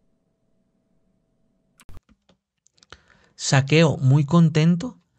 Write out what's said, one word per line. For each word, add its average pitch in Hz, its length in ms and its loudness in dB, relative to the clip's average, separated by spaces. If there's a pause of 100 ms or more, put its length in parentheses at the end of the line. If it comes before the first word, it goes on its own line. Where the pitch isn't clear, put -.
(3250)
Saqueo, 143 640 0
muy 139 260 0
contento, 170 760 0 (180)